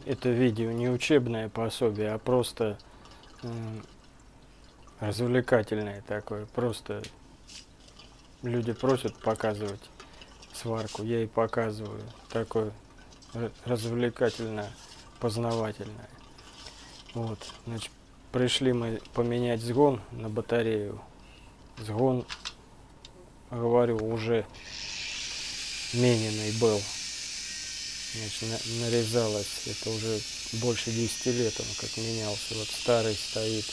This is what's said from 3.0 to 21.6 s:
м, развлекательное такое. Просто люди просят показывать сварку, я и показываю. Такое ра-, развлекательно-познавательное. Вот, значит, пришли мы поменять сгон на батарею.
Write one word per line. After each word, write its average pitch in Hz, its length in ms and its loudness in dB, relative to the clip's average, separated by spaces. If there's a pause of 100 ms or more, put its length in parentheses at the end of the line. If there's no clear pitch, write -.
м, 113 400 -8 (1200)
развлекательное 107 1000 2
такое. 104 440 -6
Просто 110 560 -2 (1400)
люди 120 300 0
просят 127 480 0
показывать 107 600 0 (720)
сварку, 110 500 -4
я 113 200 0
и 110 40 0
показываю. 110 760 0 (260)
Такое 110 420 0 (600)
ра-, 117 180 -4 (140)
развлекательно-познавательное. 113 2500 -2 (1040)
Вот, 113 260 -4 (260)
значит, 117 240 -8 (420)
пришли 127 400 4
мы 117 280 0 (120)
поменять 120 480 2
сгон 120 400 6 (120)
на 117 160 -6
батарею. 110 720 0 (800)